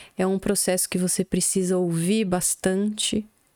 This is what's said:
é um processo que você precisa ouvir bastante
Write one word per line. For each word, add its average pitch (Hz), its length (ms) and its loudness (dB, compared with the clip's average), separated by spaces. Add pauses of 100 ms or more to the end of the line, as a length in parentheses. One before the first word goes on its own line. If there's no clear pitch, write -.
(180)
é 185 80 0
um 190 100 2
processo 185 520 0
que 185 100 -2
você 185 260 0
precisa 185 540 0
ouvir 180 460 0
bastante 202 1000 -2 (320)